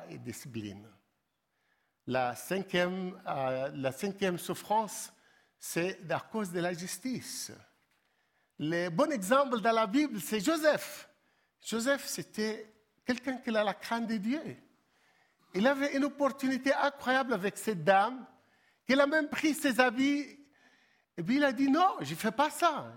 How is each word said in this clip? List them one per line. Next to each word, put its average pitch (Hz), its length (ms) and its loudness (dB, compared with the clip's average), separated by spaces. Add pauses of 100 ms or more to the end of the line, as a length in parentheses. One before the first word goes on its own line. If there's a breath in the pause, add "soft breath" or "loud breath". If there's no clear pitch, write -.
(180)
discipline. » 110 680 -12 (1200)
La 123 280 0
cinquième, 185 960 -4
euh, 135 460 -2
la 135 180 -2
cinquième 190 460 -4
souffrance, - 760 -4 (460 soft breath)
c'est 175 520 -4
à 156 80 0
cause 214 320 -6
de 175 100 -4
la 175 120 0
justice. 180 800 -8 (1040)
Le 170 300 0
bon 262 240 2
exemple 240 480 2
dans 226 120 2
la 226 140 4
Bible, 247 320 2
c'est 214 220 -2
Joseph. 302 680 0 (560)
Joseph, 233 420 -2
c'était 214 680 -6 (300)
quelqu'un 254 320 -4
qui 247 140 -6
a 214 120 4
la 196 120 2
crainte 233 320 -4
de 226 100 -2
Dieu. 185 400 -4 (1000 soft breath)
Il 196 120 2
avait 277 280 2
une 277 100 2
opportunité 269 680 0
incroyable 269 640 0
avec 190 240 -2
cette 185 260 -2
dame, 208 420 4 (600 soft breath)
qu'il 262 120 6
a 285 80 8
même 302 220 2
pris 302 240 2
ses 254 260 2
habits. 262 640 2 (760 soft breath)
Et 180 60 -4
puis 220 140 2
il 285 80 6
a 269 80 4
dit, « 277 180 2
Non, 359 300 4
je 139 100 -6
ne 165 80 -6
fais 220 140 -2
pas 294 180 2
ça. 254 460 0